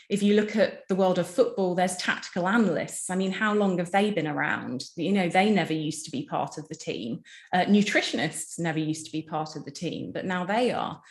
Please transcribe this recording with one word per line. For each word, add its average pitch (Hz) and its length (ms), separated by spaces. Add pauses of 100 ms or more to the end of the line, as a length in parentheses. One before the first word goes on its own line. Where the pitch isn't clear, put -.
If 202 120
you 202 140
look 214 220
at - 320
the 190 60
world 185 220
of 175 100
football, 196 480
there's 185 200
tactical - 520
analysts. 190 640
I 185 60
mean, 190 160
how 214 220
long 196 240
have 175 140
they 208 200
been 160 160
around? 127 560 (140)
You 170 160
know, 185 160
they 196 200
never 165 220
used 156 340
to 156 60
be 147 140
part 151 320
of 151 100
the - 80
team. 117 460 (320)
Uh, 185 120
nutritionists 202 920
never 160 200
used 156 260
to - 80
be 156 80
part 156 340
of 143 80
the 143 80
team, - 420
but - 120
now 180 200
they 220 260
are. - 380